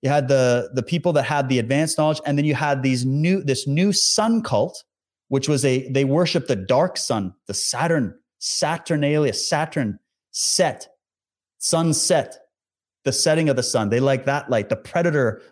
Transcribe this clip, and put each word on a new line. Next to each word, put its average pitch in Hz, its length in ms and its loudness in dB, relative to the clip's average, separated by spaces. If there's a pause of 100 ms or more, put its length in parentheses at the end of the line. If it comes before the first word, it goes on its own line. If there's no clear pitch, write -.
You 135 80 0
had 143 180 2
the, 127 460 2
the 127 80 0
people 170 320 -2
that 143 100 2
had 143 240 -2
the 127 100 2
advanced 139 400 0
knowledge, 151 260 0
and 143 140 0
then 147 60 2
you 151 100 2
had 139 280 0
these 127 220 0
new, 156 380 0
this 135 240 -2
new 170 260 2
sun 214 500 0
cult, 131 420 -2 (440)
which 135 200 -2
was 143 160 0
a, 131 260 0
they 135 140 2
worshiped 156 440 0
the 127 80 2
dark 127 400 0
sun, 98 380 -4 (120)
the 98 80 -10
Saturn, 143 640 -2 (220)
Saturnalia, 151 920 0
Saturn 147 680 -4 (320)
set, - 580 -2 (680)
sunset, 165 800 0 (680)
the 131 80 0
setting 156 360 2
of 135 80 2
the 123 60 -2
sun. 110 260 -2
They 117 120 2
like 135 260 0
that 139 240 -2
light. 110 180 0
The 110 80 -2
predator, 147 760 0